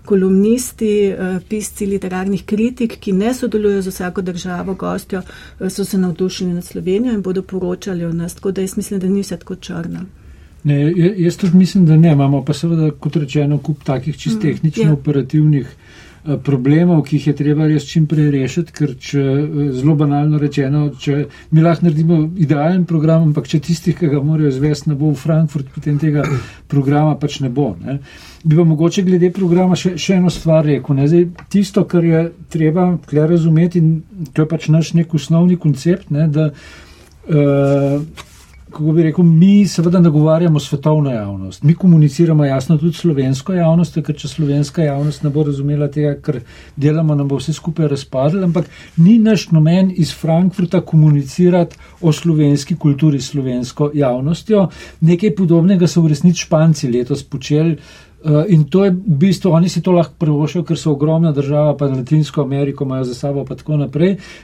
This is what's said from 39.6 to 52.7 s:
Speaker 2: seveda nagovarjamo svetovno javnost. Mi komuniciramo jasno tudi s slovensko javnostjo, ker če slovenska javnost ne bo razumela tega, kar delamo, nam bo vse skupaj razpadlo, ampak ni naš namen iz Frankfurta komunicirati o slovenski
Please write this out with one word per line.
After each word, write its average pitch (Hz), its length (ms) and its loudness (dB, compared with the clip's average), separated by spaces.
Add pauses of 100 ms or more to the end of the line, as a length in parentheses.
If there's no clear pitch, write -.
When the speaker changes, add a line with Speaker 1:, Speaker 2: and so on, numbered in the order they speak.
Speaker 2:
seveda 175 320 0
nagovarjamo 160 600 4
svetovno 151 500 -2
javnost. 101 520 -8
Mi 151 120 4
komuniciramo 160 720 4
jasno 135 340 0
tudi 165 140 0
s - 80 -10
slovensko 135 520 -2
javnostjo, 165 500 0
ker 147 140 -6
če - 120 -12
slovenska 143 540 -2
javnost 147 400 -2
ne 151 80 0
bo 147 140 0
razumela 143 480 -2
tega, 147 280 -2
kar 127 200 -6 (360)
delamo, 151 380 0
nam 143 140 -2
bo 139 80 -2
vse 135 160 -4
skupaj 156 400 -4
razpadlo, 143 520 -2
ampak 170 260 -2 (260)
ni 190 220 6
naš 214 320 2
namen 170 460 4
iz 147 200 -2
Frankfurta 170 640 0
komunicirati 160 960 2 (240)
o 165 120 2
slovenski 151 640 0